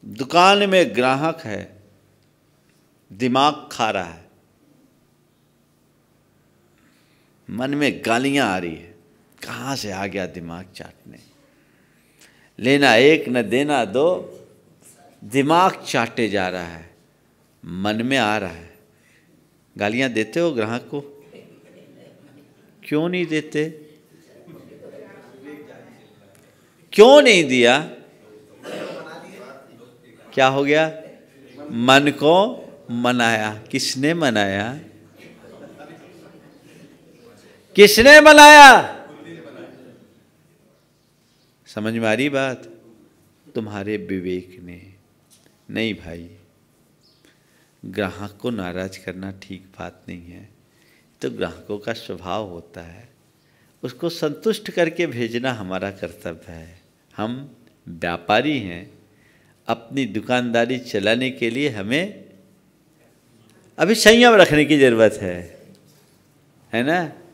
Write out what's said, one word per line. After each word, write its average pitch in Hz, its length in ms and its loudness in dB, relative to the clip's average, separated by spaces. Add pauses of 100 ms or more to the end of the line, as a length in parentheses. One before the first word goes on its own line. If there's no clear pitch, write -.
दुकान 180 640 0
में 160 260 0
ग्राहक 135 440 -2
है, 98 420 -16 (1300)
दिमाग 131 600 -2
खा 113 180 -4
रहा 95 140 -6
है, 85 200 -18 (3250)
मन 123 200 -8
में 143 360 -4
गालियां 127 420 -2
आ 92 100 -4
रही 87 160 -10
है, 82 200 -20 (480)
कहाँ 120 340 -12
से 104 160 -12
आ 98 140 -10
गया 92 200 -8
दिमाग 85 400 -16 (100)
चाटने, - 420 -20 (1400)
लेना 131 360 2
एक 147 340 4
न 123 140 -4
देना 127 420 -2
दो, 143 560 -6 (840)
दिमाग 147 640 -2
चाटे 117 400 -4
जा 95 200 -4
रहा 90 180 -10
है, 85 240 -20 (720)
मन 98 380 -8
में 135 160 -4
आ 107 200 -2
रहा 95 120 -10
है। 82 280 -20 (1000)
गालियां 117 340 -4
देते 110 280 -4
हो 170 100 -2
ग्राहक 117 400 -8
को? 143 100 -10 (1800)
क्यों 156 240 -4
नहीं 180 180 -6
देते? 156 440 -6 (3250)
क्यों 269 300 8
नहीं 202 220 4
दिया? 127 360 2 (2500)
क्या 135 120 2
हो 135 180 0
गया? 156 380 -2 (580)
मन 131 500 2
को 180 500 2 (300)
मनाया। 113 800 -2
किसने 139 440 -4
मनाया? 110 640 -4 (3000)
किसने 220 440 10
मनाया? 294 840 10 (2500)
समझ 110 280 -8
में 113 140 -2
आ 107 40 2
रही 127 160 -2
बात? 135 340 -6 (920)
तुम्हारे 104 420 -8
विवेक 92 640 -10
ने। 87 320 -20 (760)
नहीं 104 240 -6
भाई, 85 360 -18 (1500)
ग्राहक 98 560 -10
को 127 100 -8
नाराज 92 460 -10
करना 95 340 -14 (120)
ठीक 92 200 -20
बात - 460 -20
नहीं 87 180 -18
है, 90 220 -20 (720)
तो 135 100 -6
ग्राहकों 104 480 -12
का 113 140 -10
स्वभाव 92 560 -10
होता 87 320 -20
है, 87 280 -20 (760)
उसको 170 260 -10
संतुष्ट 160 600 -6
करके 170 360 -4
भेजना 120 460 -6
हमारा 95 380 -8
कर्तव्य 87 600 -16
है। 82 280 -20 (360)
हम 123 400 -12 (320)
व्यापारी 95 720 -4
हैं, 90 400 -14 (720)
अपनी 127 380 -6
दुकानदारी 120 720 -4
चलाने 120 520 -4
के 120 200 -6
लिए 139 180 -6
हमें 127 560 -8 (1500)
अभी 180 160 2
संयम 233 400 6
रखने 151 300 6
की 147 140 2
ज़रूरत 113 340 6
है, 90 500 -12 (1080)
है 113 100 -4
ना? 160 300 -4 (220)